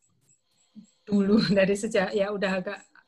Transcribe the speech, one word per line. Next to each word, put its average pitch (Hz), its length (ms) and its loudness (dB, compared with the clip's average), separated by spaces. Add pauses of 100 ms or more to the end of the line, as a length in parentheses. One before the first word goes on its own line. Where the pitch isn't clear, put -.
(1040)
dulu, 202 320 2
<laughs> 190 220 2
dari 190 160 4
sejak, 208 400 -2
ya 202 160 0
udah 190 320 -4
agak 196 160 -10 (300)